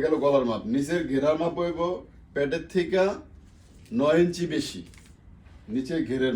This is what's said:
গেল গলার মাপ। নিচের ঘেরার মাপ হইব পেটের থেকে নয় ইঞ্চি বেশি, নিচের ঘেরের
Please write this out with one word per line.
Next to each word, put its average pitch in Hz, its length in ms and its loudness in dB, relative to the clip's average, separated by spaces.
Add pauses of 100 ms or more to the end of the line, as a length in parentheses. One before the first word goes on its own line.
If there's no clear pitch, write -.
গেল 156 100 2 (100)
গলার 139 260 4
মাপ। 104 120 -2 (120)
নিচের 143 280 0 (100)
ঘেরার 143 300 2
মাপ 170 200 -2
হইব 170 180 -2 (540)
পেটের 143 300 -2 (100)
থেকে 185 300 2 (960)
নয় 151 240 4
ইঞ্চি 170 200 0 (100)
বেশি, 135 280 -6 (920)
নিচের 131 260 -4 (100)
ঘেরের 131 260 0